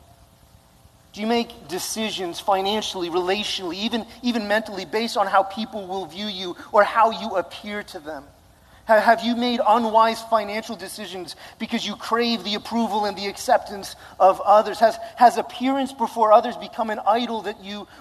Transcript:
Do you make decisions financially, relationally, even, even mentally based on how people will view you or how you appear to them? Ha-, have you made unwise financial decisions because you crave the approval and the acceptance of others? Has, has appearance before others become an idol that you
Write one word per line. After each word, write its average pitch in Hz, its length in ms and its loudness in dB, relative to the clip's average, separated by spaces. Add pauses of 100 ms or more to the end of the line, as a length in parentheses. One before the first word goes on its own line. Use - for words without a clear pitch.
(1160)
Do 196 60 -14
you 214 60 -4
make 233 420 -2
decisions 185 720 -6
financially, 190 720 -2
relationally, 180 640 -2
even, 220 320 -4 (160)
even 226 260 -2
mentally 208 380 -2
based 226 320 -4
on 196 80 2
how 196 160 4
people 220 440 -8
will 185 200 -6
view 180 200 -10
you 185 300 -8 (160)
or 208 120 6
how 226 260 4
you 196 260 -6
appear 208 460 -6
to - 160 -16
them? 147 260 -12 (600)
Ha-, 220 120 6
have 220 240 4
you 233 140 0
made 240 300 0
unwise 226 560 4
financial 214 520 -4
decisions 185 600 -12 (220)
because 220 280 -4
you 202 100 -6
crave 233 480 -2
the 208 100 -4
approval 214 500 -2
and 202 100 -2
the 196 120 -8
acceptance 202 680 -2 (240)
of 185 220 6
others? 208 380 4
Has, 220 180 4 (200)
has 233 200 6
appearance 262 560 -2
before 214 400 2
others 233 240 6
become 226 320 -6
an 214 180 -6
idol 226 360 0
that 202 200 -10
you 202 240 -12 (140)